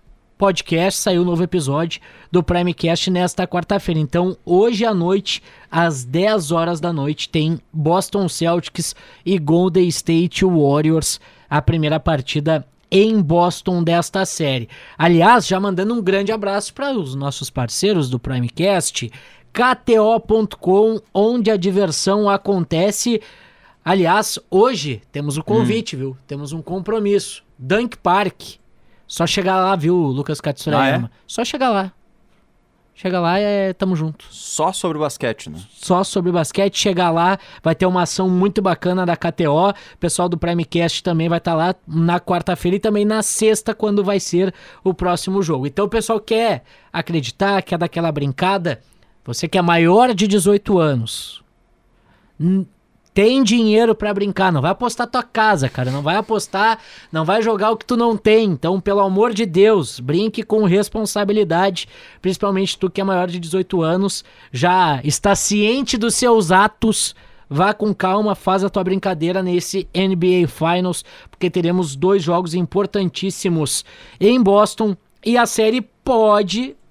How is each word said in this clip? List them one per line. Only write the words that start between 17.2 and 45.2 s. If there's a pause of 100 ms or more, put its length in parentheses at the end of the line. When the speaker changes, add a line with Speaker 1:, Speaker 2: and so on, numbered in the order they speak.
Speaker 1:
parceiros
do
Primecast, (420)
K
T
O
ponto
com, (140)
onde
a
diversão
acontece. (640)
Aliás, (100)
hoje
temos
o
convite,
Speaker 2:
Hum.
Speaker 1:
viu?
Temos
um
compromisso. (160)
Dunk
Park. (640)
Só
chegar
lá,
viu,
Lucas
Katsurayama?
Speaker 2:
Ah,
é?
Speaker 1:
Só
chegar
lá. (1040)
Chega
lá,
é,
tamo
junto.
Speaker 2:
Só
sobre
basquete,
né? (140)
Speaker 1:
Só
sobre
basquete.
Chegar
lá, (240)
vai
ter
uma
ação
muito
bacana
da
K
T
O.
O (260)
pessoal
do
Primecast
também
vai
tá
lá (100)
na
quarta-feira
e
também
na
sexta,
quando
vai
ser (280)
o
próximo